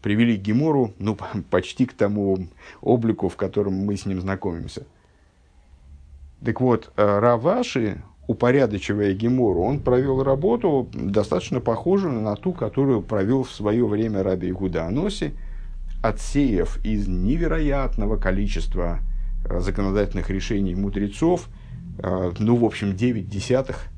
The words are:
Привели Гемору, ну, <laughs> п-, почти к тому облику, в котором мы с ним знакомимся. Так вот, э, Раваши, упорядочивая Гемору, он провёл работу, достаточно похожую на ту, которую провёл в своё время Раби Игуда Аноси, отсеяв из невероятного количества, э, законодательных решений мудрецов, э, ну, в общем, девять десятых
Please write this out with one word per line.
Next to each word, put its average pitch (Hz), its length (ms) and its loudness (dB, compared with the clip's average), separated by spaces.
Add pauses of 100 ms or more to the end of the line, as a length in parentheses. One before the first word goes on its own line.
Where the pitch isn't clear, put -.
Привели 113 340 2
Гемору, 117 640 2
ну, 101 160 -2
<laughs> - 0 -
п-, - 340 -8
почти 127 360 0
к - 80 -14
тому 98 560 0 (320)
облику, 113 480 2
в - 80 -8
котором 101 360 -2
мы 98 220 -2
с - 100 -10
ним 95 140 -2
знакомимся. 92 680 -6 (1600)
Так 117 160 -2
вот, 123 380 4
э, 101 220 4
Раваши, 120 840 2 (260)
упорядочивая 104 840 2
Гемору, 110 480 2
он 135 180 0
провёл 131 440 2
работу, 147 680 2
достаточно 104 680 0
похожую 156 580 0
на 107 160 -2
ту, 185 160 -4
которую 127 500 0
провёл 113 420 0
в - 80 -8
своё 107 360 2
время 104 360 0
Раби 92 260 0
Игуда 90 360 -2
Аноси, 147 480 -2 (680)
отсеяв 110 840 0
из 107 220 0
невероятного 127 1120 0
количества, 90 840 0 (460)
э, 90 140 -2
законодательных 98 720 0
решений 98 460 0
мудрецов, 104 760 0 (500)
э, 92 400 -2
ну, 113 160 4
в 117 100 4
общем, 101 300 0
девять 110 320 0
десятых 123 600 -2 (100)